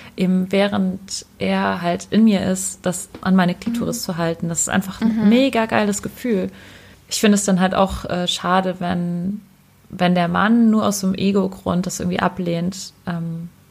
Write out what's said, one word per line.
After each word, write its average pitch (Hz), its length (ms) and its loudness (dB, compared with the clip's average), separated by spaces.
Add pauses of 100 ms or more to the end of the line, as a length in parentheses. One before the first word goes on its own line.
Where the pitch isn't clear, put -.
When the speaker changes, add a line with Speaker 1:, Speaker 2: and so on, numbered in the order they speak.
(160)
Speaker 1:
eben, 185 360 0
während 196 720 -2 (140)
er 190 420 -2
halt 175 300 -2
in 220 140 6
mir 196 200 4
ist, 185 380 -4
das 180 260 -4 (120)
an 185 140 2
meine 180 200 4
Klitoris 233 460 -4
Speaker 2:
Mhm. - 40 -8
Speaker 1:
zu 175 120 -6
halten. 170 320 -4
Das 165 100 -4
ist - 100 -2
einfach - 320 -2
ein 226 220 2
Speaker 2:
Mhm. 202 60 6
Speaker 1:
mega 240 360 4
geiles 214 380 0
Gefühl. 196 480 -2 (580)
Ich - 120 -4
finde 208 180 6
es - 60 -2
dann 185 140 2
halt 185 140 2
auch, 190 320 0
äh, 180 220 -4
schade, 185 520 0
wenn, 175 640 -4 (480)
wenn 180 240 0
der 175 140 2
Mann 214 420 4
nur 214 160 2
aus 202 140 0
so 190 80 -2
einem 190 80 0
Ego-Grund 190 720 0
das - 120 -8
irgendwie 180 200 -2
ablehnt, 180 720 -4 (140)
ähm, 165 420 -6 (220)